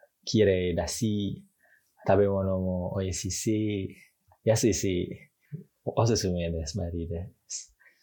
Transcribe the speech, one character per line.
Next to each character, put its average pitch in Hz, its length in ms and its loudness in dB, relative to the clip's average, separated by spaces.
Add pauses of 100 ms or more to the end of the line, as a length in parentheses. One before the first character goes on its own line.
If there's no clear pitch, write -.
(240)
綺 107 220 4
麗 90 280 4
だ 85 140 0
し、 104 560 -2 (640)
食 98 140 6
べ 101 80 4
物 95 300 0
も 92 400 -4
美 95 120 -2
味 90 40 -4
し - 120 -6
い 90 40 -4
し、 104 640 -2 (480)
安 110 240 4
い 98 60 4
し、 90 560 -4 (540)
お - 220 0
す 113 100 2
す 98 140 0
め 87 200 -2
で 82 160 -4
す、 - 120 -8
バ 85 100 -4
リ 85 200 -6
で 85 220 -8 (160)
す。 - 300 -16 (260)